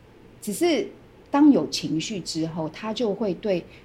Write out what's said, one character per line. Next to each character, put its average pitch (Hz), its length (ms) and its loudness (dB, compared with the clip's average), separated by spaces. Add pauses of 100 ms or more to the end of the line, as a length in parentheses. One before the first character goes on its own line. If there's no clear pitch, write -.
(400)
只 208 120 -8
是 277 360 0 (440)
当 285 200 8
有 160 180 4
情 156 300 -4
绪 196 200 -6
之 160 280 -4
后， 160 220 -6
他 220 240 -8
就 226 200 -2
会 214 220 -2
对 190 280 -2 (220)